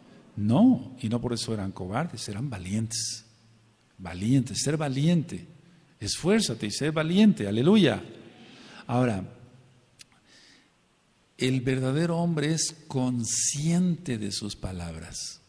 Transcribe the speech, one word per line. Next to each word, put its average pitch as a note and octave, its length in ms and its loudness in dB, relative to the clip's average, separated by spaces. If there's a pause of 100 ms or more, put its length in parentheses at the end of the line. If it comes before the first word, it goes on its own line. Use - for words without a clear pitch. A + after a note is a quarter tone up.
(360)
No, C3+ 680 4
y A2 80 -2
no A#2 100 0
por A#2+ 140 -2
eso A2+ 180 -4
eran G2+ 200 -4
cobardes, A2 580 -6
eran G#2+ 180 -6
valientes. G#2+ 800 -4 (720)
Valientes, G2+ 640 0
ser D3+ 160 0
valiente. D3 720 0 (520)
Esfuérzate C#3+ 680 0
y G#2 40 -4
sé D3+ 200 -2
valiente, D#3+ 560 4
aleluya. B2+ 560 4 (840)
Ahora, A#2+ 380 0 (2250)
el C3 220 0
verdadero C3+ 580 0
hombre E3 340 0
es - 220 -4 (120)
consciente C#3+ 1300 0
de G2+ 120 -6
sus G#2 240 -6
palabras. E2+ 920 -10